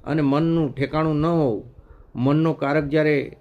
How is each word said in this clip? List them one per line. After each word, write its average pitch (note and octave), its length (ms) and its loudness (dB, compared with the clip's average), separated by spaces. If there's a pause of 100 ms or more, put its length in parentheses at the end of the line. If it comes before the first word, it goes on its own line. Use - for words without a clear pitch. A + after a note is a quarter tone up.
અને D#3 160 -2
મનનું D3+ 540 0
ઠેકાણું D3+ 400 -2
ન D3+ 100 0
હોવું, D#3 500 -2 (400)
મનનો D3 380 2
કારક C#3+ 300 -2
જ્યારે D3+ 580 0